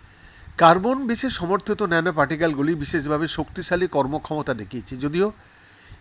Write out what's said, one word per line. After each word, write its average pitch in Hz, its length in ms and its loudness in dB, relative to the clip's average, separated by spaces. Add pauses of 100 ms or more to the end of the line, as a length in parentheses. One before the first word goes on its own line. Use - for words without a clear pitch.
(560)
কার্বন 202 500 6
বেশি 233 220 -2
সমর্থিত 202 540 -2
ন্যানো 170 300 2
পার্টিকেলগুলি 151 600 0
বিশেষভাবে 151 520 -2
শক্তিশালী 180 600 -2
কর্মক্ষমতা 147 680 -2
দেখিয়েছে, 113 440 -10
যদিও 160 340 0 (680)